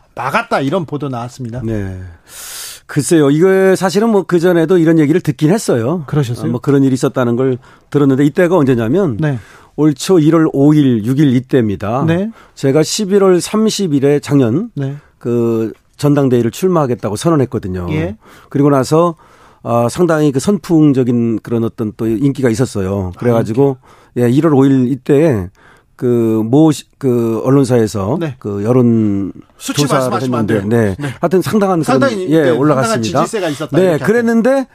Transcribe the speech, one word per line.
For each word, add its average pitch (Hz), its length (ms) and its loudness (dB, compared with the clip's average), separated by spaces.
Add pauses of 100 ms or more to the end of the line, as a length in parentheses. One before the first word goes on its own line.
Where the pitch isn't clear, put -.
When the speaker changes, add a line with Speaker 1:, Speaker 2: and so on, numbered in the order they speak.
(140)
Speaker 1:
막았다." 170 460 -4
이런 147 260 -2
보도 147 220 -8
나왔습니다. 120 560 -10
Speaker 2:
네. 98 360 -6 (840)
글쎄요, 151 440 0
이거 190 440 2
사실은 190 360 0
뭐 196 120 2
그전에도 170 560 2
이런 165 220 4
얘기를 156 200 2
듣긴 151 300 -2
했어요. 165 560 -2
Speaker 1:
그러셨어요? 127 400 -4
Speaker 2:
어, 117 60 -2
뭐 120 80 -4
그런 139 240 2
일이 135 100 2
있었다는 123 400 -2
걸 127 240 -2 (320)
들었는데, 143 340 2
이때가 170 320 2
언제냐면 131 600 0
Speaker 1:
네. 139 240 -4 (340)
Speaker 2:
올 151 200 2
초 185 260 2
일월 160 320 4
오 139 220 4
일, 127 300 2
육 131 140 -2
일 143 160 4
이때입니다. 120 720 -2
Speaker 1:
네. 180 240 -2 (240)
Speaker 2:
제가 139 300 0
십일월 190 560 2
삼십 202 520 -2
일에 143 280 2
작년 143 560 0
Speaker 1:
네. 139 200 -6 (220)
Speaker 2:
그 117 540 -2 (240)
전당대회를 131 560 2
출마하겠다고 131 640 -2
선언했거든요. 104 760 -2
Speaker 1:
예. 165 260 -6 (320)
Speaker 2:
그리고 143 220 2
나서, 156 460 0 (460)
어, 120 260 -2
상당히 156 420 0
그 131 80 -4
선풍적인 127 1000 0
그런 117 240 -4
어떤 110 320 -6
또 113 100 -4
인기가 131 420 0
있었어요. 101 680 -2
그래가지고, 117 640 0
Speaker 1:
아, - 400 -12
Speaker 2:
예, 120 100 2
일월 147 240 2
오 135 100 4
일 135 280 2
이때 135 580 0 (460)
그 113 480 0
모 147 260 4
시-, - 140 -4 (140)
그 117 440 0
언론사에서 120 800 2
Speaker 1:
네. 151 180 -6
Speaker 2:
그 101 240 -6
여론 110 680 2 (240)
Speaker 1:
수치 - 260 -6
Speaker 2:
조사를 139 200 0
Speaker 1:
말씀하시면 127 360 -2
안 110 100 -2
Speaker 2:
했는데, 107 280 0
Speaker 1:
돼요. 104 220 0
Speaker 2:
네. 143 80 -8
Speaker 1:
네. 131 140 -8
Speaker 2:
하여튼 175 220 0
상당한 190 380 0
그런, 247 200 0
Speaker 1:
상당히, 202 300 -2
Speaker 2:
예, 160 120 4
Speaker 1:
네, 135 80 2
Speaker 2:
올라갔습니다. 147 520 0
Speaker 1:
상당한 131 220 -2
지지세가 180 240 -4
있었다, 143 300 -6
Speaker 2:
네, 185 60 4
Speaker 1:
이렇게 156 200 0
Speaker 2:
그랬는데, 226 460 2
Speaker 1:
하죠. 269 240 0